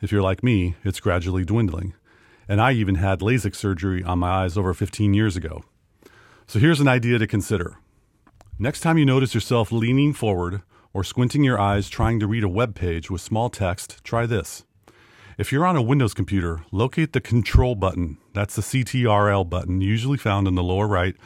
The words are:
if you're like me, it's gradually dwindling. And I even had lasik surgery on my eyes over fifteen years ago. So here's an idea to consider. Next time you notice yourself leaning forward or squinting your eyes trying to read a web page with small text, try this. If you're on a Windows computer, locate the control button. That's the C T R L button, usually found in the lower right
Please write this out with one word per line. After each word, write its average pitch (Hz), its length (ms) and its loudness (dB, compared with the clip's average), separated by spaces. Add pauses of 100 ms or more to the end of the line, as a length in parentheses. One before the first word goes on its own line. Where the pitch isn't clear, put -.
if 101 80 -6
you're 101 100 2
like 95 220 0
me, 95 400 2
it's 98 160 -4
gradually 92 460 -2
dwindling. 95 500 -2 (540)
And 101 120 2
I 131 120 4
even 101 240 0
had 95 240 0
lasik 107 340 0
surgery 95 480 -2
on 87 160 -2
my 90 240 0
eyes 90 160 -2
over 92 160 0
fifteen 104 400 0
years 104 220 2
ago. 78 260 -8 (840)
So - 100 -2
here's 147 220 4
an 143 80 4
idea 120 320 2
to 107 80 2
consider. 95 500 -2 (840)
Next 127 200 -4
time 165 180 4
you 147 60 6
notice 131 320 2
yourself 117 340 0
leaning 127 420 2
forward 95 500 -2 (300)
or 95 120 -4
squinting 123 400 0
your 120 160 2
eyes 101 280 0
trying 113 300 0
to 104 80 0
read 110 160 -2
a 101 60 0
web 107 260 -2
page 85 340 -4
with 92 120 -6
small 110 280 -4
text, - 540 -6
try 117 240 -2
this. 107 380 -6 (760)
If - 140 -4
you're 147 120 2
on 180 120 4
a 135 40 2
Windows 120 320 2
computer, 85 600 -2
locate 135 400 0
the 127 80 0
control 120 560 2
button. 87 420 -2 (160)
That's 101 220 -4
the 110 60 -2
C 131 200 -2
T 120 240 0
R 104 240 4
L 98 140 2
button, 90 360 -2
usually 113 380 0
found 98 300 0
in 92 80 2
the 90 80 0
lower 95 240 0
right 92 260 0 (120)